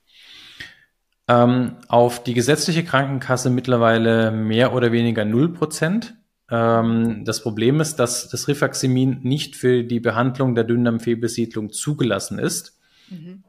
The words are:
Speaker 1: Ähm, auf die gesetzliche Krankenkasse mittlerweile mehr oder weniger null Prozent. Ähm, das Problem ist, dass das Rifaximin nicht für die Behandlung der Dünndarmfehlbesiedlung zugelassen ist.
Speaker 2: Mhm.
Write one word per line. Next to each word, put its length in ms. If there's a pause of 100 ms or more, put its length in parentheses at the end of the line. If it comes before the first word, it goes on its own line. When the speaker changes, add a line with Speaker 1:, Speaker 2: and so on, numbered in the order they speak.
(1300)
Speaker 1:
Ähm, 480 (140)
auf 340
die 120
gesetzliche 500
Krankenkasse 680
mittlerweile 800
mehr 440
oder 180
weniger 320
null 280
Prozent. 640 (340)
Ähm, 760
das 180
Problem 380
ist, 160
dass 320
das 180
Rifaximin 800
nicht 320
für 260
die 160
Behandlung 560
der 100
Dünndarmfehlbesiedlung 1080
zugelassen 640
ist. 400 (320)
Speaker 2:
Mhm. 380